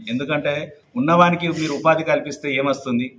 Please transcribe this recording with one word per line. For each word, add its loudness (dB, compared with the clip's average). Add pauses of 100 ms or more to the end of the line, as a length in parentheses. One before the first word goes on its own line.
ఎందుకంటే -4 (180)
ఉన్నవానికి 4
మీరు -2
ఉపాధి 2
కల్పిస్తే -2
ఏమొస్తుంది? -2